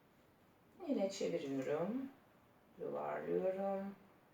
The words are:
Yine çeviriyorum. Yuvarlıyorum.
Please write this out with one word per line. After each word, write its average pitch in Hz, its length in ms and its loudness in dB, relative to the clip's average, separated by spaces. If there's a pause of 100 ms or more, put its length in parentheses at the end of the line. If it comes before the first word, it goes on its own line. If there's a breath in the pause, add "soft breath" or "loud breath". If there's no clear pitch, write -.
(880)
Yine 202 220 4
çeviriyorum. 160 1000 0 (720)
Yuvarlıyorum. 196 1120 0 (380)